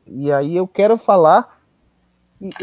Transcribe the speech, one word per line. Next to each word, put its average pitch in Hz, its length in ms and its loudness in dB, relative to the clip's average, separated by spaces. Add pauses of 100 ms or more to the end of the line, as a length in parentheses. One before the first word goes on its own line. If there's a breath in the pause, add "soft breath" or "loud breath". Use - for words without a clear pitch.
E 143 240 -8
aí 143 260 -4
eu 185 100 -4
quero 214 320 0
falar, 190 600 2 (840)
e, 196 100 -14 (120)